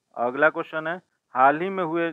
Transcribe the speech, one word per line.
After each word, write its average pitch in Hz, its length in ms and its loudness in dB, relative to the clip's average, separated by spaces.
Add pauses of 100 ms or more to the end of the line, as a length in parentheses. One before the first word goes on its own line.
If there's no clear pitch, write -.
(160)
अगला 123 340 0
question 160 380 -8
है, 170 80 -6 (400)
हाल 139 260 4
ही 190 80 -4
में 190 140 -4
हुए 165 300 -2